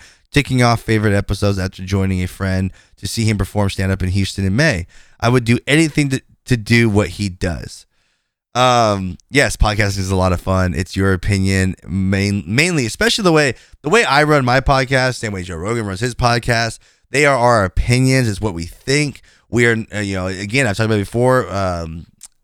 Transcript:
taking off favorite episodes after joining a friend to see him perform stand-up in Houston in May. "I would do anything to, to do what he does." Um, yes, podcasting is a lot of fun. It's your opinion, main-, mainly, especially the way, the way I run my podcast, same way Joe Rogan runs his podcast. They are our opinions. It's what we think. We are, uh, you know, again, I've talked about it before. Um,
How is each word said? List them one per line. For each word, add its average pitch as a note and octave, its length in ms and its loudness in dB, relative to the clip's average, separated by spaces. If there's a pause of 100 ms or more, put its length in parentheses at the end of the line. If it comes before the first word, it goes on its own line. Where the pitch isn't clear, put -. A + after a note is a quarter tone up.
(300)
taking B2+ 320 0
off A#2 200 2
favorite A2 320 0
episodes G2+ 440 -2
after F#2 260 -8
joining F#2+ 380 -2
a F2+ 60 -2
friend F#2+ 440 -4 (260)
to G2 100 -10
see A2+ 160 -4
him A2 140 0
perform G2 320 -2
stand-up F#2+ 340 -2
in F#2 60 -2
Houston G2 360 -2
in F#2+ 100 0
May. B2 320 0 (320)
"I A#2 100 0
would B2 160 2
do A#2 200 4
anything D3 440 2
to, C3 120 -4 (240)
to B2 120 2
do A#2 320 4
what G2+ 220 2
he G#2 180 -6
does." F2 560 -8 (680)
Um, A2 640 0 (120)
yes, B2 260 2
podcasting G2+ 440 0
is F#2+ 120 -4
a G2 40 2
lot F#2 180 2
of E2+ 80 -2
fun. F#2 320 0
It's - 220 -4
your G2 180 2
opinion, F#2+ 640 0 (120)
main-, G2 580 -2
mainly, C#3 400 0
especially A3 380 -2
the F3 100 4
way, D3 220 2 (260)
the C#3+ 80 -8
way G#3+ 160 4
I C#3 180 2
run D3 220 2
my B2 160 2
podcast, C3 540 0
same G#2+ 180 -8
way F#2+ 100 -6
Joe F2+ 140 -10
Rogan G#2+ 280 -4
runs F#2 140 -6
his A#2+ 160 -4
podcast. A#2 640 0 (300)
They D3 160 2
are C#3 100 4
our A#2+ 300 4
opinions. B2+ 640 2
It's F#2+ 100 -4
what G#2 140 -2
we E2+ 120 -8
think. C#3 560 -4 (280)
We A#2 180 2
are, A2+ 80 2 (180)
uh, G2+ 60 -4
you G2 160 -2
know, F#2 120 -4
again, G2+ 400 -2
I've G2 100 -2
talked A2 80 0
about A2 140 0
it G2 60 -2
before. A#2+ 480 0
Um, E2+ 520 -4 (380)